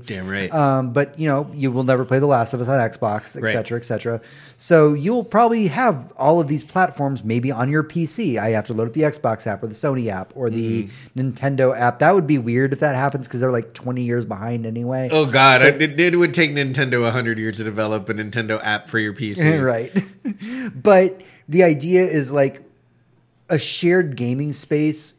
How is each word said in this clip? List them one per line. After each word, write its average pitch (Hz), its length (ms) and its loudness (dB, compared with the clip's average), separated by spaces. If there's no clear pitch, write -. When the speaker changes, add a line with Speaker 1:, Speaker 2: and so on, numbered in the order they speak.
Speaker 1:
Damn 92 220 -6
right. 95 260 -4
Speaker 2:
Um, 135 380 0
but, 139 260 -2
you 156 120 -2
know, 143 260 -2
you 139 160 -2
will 127 140 -2
never 131 180 2
play 131 160 2
The 143 80 2
Last 120 260 2
of 123 60 -2
Us 120 80 -4
on 135 100 2
Xbox, 113 640 -4
Speaker 1:
Right. 110 80 -2
Speaker 2:
et 107 40 0
cetera, 117 260 -4
et 117 60 -12
cetera. 117 360 -4
So 151 360 4
you'll 202 300 -2
probably 226 440 2
have 165 500 -2
all 156 240 4
of 143 80 -2
these 147 140 -4
platforms 139 600 -2
maybe 120 280 -2
on 127 200 -2
your 151 120 2
P 165 220 -4
C. 151 320 -4
I 104 140 -2
have 110 160 -2
to 120 60 -6
load 113 160 -2
up 113 40 -12
the 107 80 -2
Xbox - 460 -2
app 101 160 -6
or 117 40 -6
the 107 60 -12
Sony 131 340 -4
app 95 280 -8
or 123 140 -4
the 113 340 -2
Speaker 1:
Mm-hmm. - 360 -14
Speaker 2:
Nintendo 131 460 0
app. 120 220 0
That 156 140 4
would 185 140 2
be 147 100 2
weird 127 360 0
if 135 80 -4
that 143 140 0
happens 135 320 -4
'cause 123 140 -8
they're, 127 100 2
like, 117 220 -2
twenty 123 300 -6
years 120 220 -2
behind 113 400 -6
anyway. 123 460 -4
Speaker 1:
Oh, 156 140 4
God. 131 360 6
Speaker 2:
But 143 200 6
Speaker 1:
It, 151 180 0
it 175 160 4
would 170 180 4
take 160 180 2
Nintendo 131 560 0
a 113 40 0
hundred 117 260 -2
years 110 200 -6
to 110 80 -6
develop 107 440 -4
a 110 40 -4
Nintendo 107 500 -4
app 107 260 -4
for 113 80 -2
your 107 160 -2
P 104 200 -8
C. 156 240 2
Speaker 2:
<laughs> - 0 -
Right. 127 360 -2
But 185 480 4
the 170 140 4
idea 170 400 4
is, 151 280 -2
like, 139 300 0
a 160 100 0
shared 170 560 0
gaming 127 380 -4
space 151 640 -2